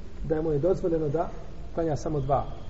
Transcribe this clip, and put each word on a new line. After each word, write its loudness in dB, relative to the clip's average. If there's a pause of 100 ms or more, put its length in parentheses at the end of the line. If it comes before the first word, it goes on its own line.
(240)
da 0
mu 2
je 2
dozvoljeno 2
da 0 (460)
klanja 2
samo -2
dva. 2 (240)